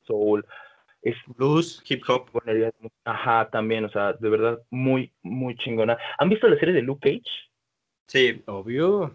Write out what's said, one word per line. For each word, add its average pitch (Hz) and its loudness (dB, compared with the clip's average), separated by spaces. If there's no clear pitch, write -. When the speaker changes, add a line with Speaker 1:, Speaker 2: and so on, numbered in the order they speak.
Speaker 1:
soul... 104 0
Es 117 -2
Speaker 2:
Blues. 151 0
Speaker 3:
Hip 127 -4
hop. 127 0
Speaker 1:
buena 117 -2
idea. 113 0
Ajá, 113 0
también, 110 -2
o 101 -6
sea, 101 0
de 107 -4
verdad, 113 2
muy, 131 -2
muy 123 -6
chingona. 117 0
¿Han 160 2
visto 214 4
la - 6
serie 175 2
de 147 2
Luke 135 -2
Cage? 202 -2
Speaker 3:
Sí. 120 2
Speaker 2:
Obvio. 139 -2